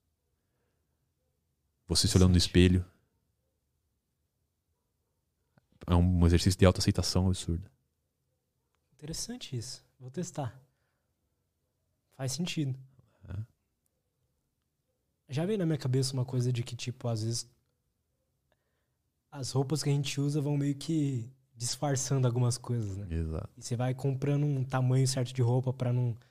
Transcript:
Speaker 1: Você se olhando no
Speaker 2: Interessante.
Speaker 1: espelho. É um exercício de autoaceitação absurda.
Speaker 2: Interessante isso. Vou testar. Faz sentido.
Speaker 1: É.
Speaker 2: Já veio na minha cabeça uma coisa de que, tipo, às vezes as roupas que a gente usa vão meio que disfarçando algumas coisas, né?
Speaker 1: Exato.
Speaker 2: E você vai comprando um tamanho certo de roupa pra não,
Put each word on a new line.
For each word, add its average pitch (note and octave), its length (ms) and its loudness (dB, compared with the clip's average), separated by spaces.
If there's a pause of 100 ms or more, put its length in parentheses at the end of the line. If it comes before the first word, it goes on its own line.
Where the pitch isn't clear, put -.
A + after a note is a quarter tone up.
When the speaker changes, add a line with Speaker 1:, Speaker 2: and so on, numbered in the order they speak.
(1900)
Speaker 1:
Você - 180 2
se - 100 4
olhando F#2 160 8
no F2+ 40 6
Speaker 2:
Interessante. E2+ 120 4
Speaker 1:
espelho. F2+ 360 6 (3000)
É F2+ 80 2
um F2 320 4
exercício E2+ 320 4
de F#2+ 80 8
autoaceitação F#2 600 2
absurda. F2+ 420 -4 (1300)
Speaker 2:
Interessante D#3+ 540 -10
isso. - 280 -10 (140)
Vou B2+ 140 -16
testar. D3+ 440 -8 (1600)
Faz C3+ 160 -6
sentido. D3 460 -4 (500)
Speaker 1:
É. F#2+ 80 -10 (1900)
Speaker 2:
Já D3 160 -4
veio G#3 140 -2
na F3 80 0
minha D#3+ 120 0
cabeça C3 340 0
uma B2+ 120 -2
coisa B2+ 280 -2
de A#2 100 -2
que, A#2+ 140 -8
tipo, - 320 -8
às A2+ 160 -2
vezes A#2 240 -4 (1800)
as C#3 200 -8
roupas C3+ 320 0
que D3 80 -2
a - 20 4
gente C#3+ 280 -2
usa C#3+ 200 0
vão D3 160 0
meio C#3+ 200 0
que C#3 520 -2 (280)
disfarçando C3 720 0
algumas A#2+ 280 2
coisas, G#2+ 400 -4
né? G2+ 140 -10
Speaker 1:
Exato. D#2+ 460 -4
Speaker 2:
E B2 60 -20
você - 120 -6
vai B2+ 180 -2
comprando C#3 520 -2
um C#3 180 -2
tamanho C3 460 2
certo C3 260 -2
de C3 80 0
roupa B2 300 2
pra B2 200 -2
não, B2 240 -2 (140)